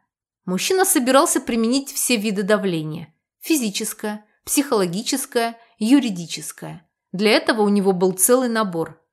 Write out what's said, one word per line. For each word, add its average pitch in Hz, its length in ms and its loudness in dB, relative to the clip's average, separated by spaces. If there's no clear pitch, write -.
Мужчина 370 380 0
собирался 285 560 2
применить 240 520 -2
все - 240 0
виды 208 260 -2
давления: 175 680 -2
физическое, 214 840 -4
психологическое, 233 1120 -2
юридическое. 175 1080 0
Для 208 200 2
этого 247 300 2
у 208 60 4
него 202 240 4
был 185 200 2
целый 247 360 2
набор: 190 540 -4